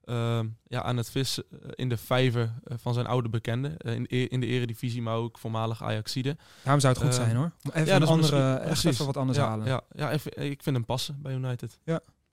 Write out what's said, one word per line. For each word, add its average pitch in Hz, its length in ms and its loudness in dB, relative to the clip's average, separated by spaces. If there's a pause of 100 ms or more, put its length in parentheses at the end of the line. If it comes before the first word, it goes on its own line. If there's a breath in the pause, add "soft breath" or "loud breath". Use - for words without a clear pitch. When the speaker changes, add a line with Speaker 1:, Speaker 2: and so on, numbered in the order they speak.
Speaker 1:
ehm, 117 440 -2 (200)
ja, 123 140 -6
aan 123 160 -2
het 117 120 -4
vissen, - 420 -2
eh, - 60 -16 (180)
in 127 140 -2
de 117 80 0
vijver, 120 560 2 (100)
eh, 120 180 -8
van 123 120 -2
zijn 120 120 0
oude 117 240 -2
bekende. 120 380 -4 (100)
Eh, 117 160 -6
in, 117 140 -4 (220)
in 127 100 -2
de 123 60 0
Eredivisie, 120 560 -2
maar 113 140 -2
ook 117 220 -4
voormalig 113 460 -4
Ajaxide. 123 540 -4 (260 loud breath)
Speaker 2:
Daarom 139 180 6
zou 131 120 6
het - 100 0
goed 139 100 4
Speaker 1:
Ehm, 123 100 2
Speaker 2:
zijn, 113 120 4
hoor. 160 160 2 (120)
Om - 100 -4
even 156 120 2
Speaker 1:
ja, 185 80 4
Speaker 2:
een 190 60 8
Speaker 1:
dus 156 100 6
Speaker 2:
andere, 160 280 6
Speaker 1:
misschien, 131 200 4
Speaker 2:
echt - 80 -6 (160)
Speaker 1:
precies. - 120 0
Speaker 2:
even 135 120 -2
wat 135 120 -2
anders 131 200 2
Speaker 1:
Ja, 139 100 4
Speaker 2:
halen. 110 200 -4
Speaker 1:
ja, 131 140 0 (100)
ja, 143 200 -4
ik, 151 140 -2
ik 143 380 -6
vind 143 120 0
hem 117 100 0
passen 139 360 -4
bij 135 120 -6
United. 127 500 -6
Speaker 2:
Ja. 160 160 -2 (340)